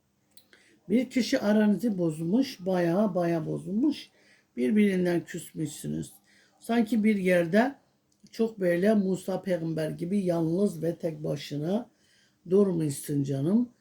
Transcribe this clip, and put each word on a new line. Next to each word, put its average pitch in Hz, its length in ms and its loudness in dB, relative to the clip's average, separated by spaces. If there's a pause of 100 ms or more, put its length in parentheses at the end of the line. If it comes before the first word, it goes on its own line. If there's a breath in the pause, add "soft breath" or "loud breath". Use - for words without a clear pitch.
(880 soft breath)
Bir 240 220 2
kişi - 300 0
aranızı 208 580 2
bozmuş, 170 680 -2
bayağı, 180 480 2
bayağı 170 320 0
bozulmuş. 180 640 -4 (460 soft breath)
Birbirinden 196 680 2
küsmüşsünüz. 151 880 -8 (480 soft breath)
Sanki 233 440 0
bir 214 120 4
yerde 185 580 2 (560)
çok 226 300 -4
böyle 180 340 2
Musa 190 480 -2
peygamber 165 480 -2
gibi 175 280 -4
yalnız 170 640 0
ve 165 160 -2
tek 156 260 -6
başına 156 680 -4 (600 soft breath)
durmuşsun 160 720 0
canım. 147 460 0 (120)